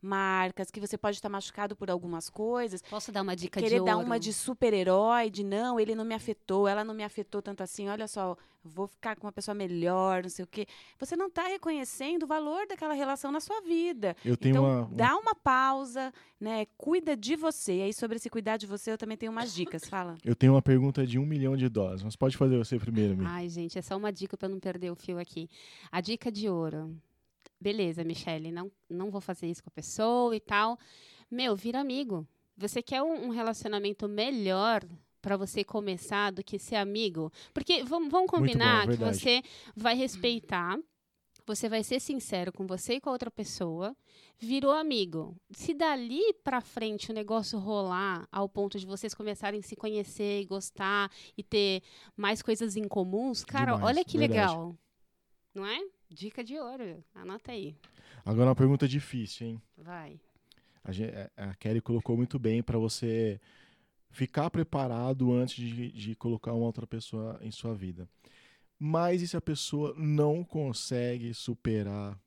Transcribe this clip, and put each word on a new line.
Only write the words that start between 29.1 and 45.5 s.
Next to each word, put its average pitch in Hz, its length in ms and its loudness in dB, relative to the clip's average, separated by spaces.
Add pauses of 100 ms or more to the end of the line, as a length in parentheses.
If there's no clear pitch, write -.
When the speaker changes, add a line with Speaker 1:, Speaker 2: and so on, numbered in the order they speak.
Speaker 2:
vou 196 100 -4
fazer 180 260 -6
isso 170 160 -4
com - 80 -18
a - 20 -20
pessoa 233 640 2
e 208 40 -4
tal. 220 380 2 (520)
Meu, 240 260 2
vira 233 240 -2
amigo. 254 460 -2 (300)
Você 208 260 -4
quer 269 200 -2
um, 311 240 0
um 240 40 -2
relacionamento 214 800 -2
melhor 208 760 2 (400)
pra 202 140 0
você 196 280 -2
começar 202 680 -2
do 190 120 -6
que 202 140 -6
ser - 180 -4
amigo? 196 560 0 (220)
Porque 302 280 4
vamos, 294 280 0
vamos - 20 0
Speaker 3:
Muito 370 200 4
bom, 359 60 4
Speaker 2:
combinar 233 440 6
que 202 140 4
Speaker 3:
verdade. 226 220 0
Speaker 2:
você 254 240 4 (320)
vai 226 200 2
respeitar, 220 840 0 (680)
você 220 220 -2
vai 220 140 0
ser 247 180 0
sincero 190 520 -4
com 190 140 -6
você 185 280 -2
e 226 60 -4
com - 80 -6
a 269 40 -2
outra 247 180 -4
pessoa, 190 680 -6 (420)
virou 269 340 2
amigo. 202 600 0 (160)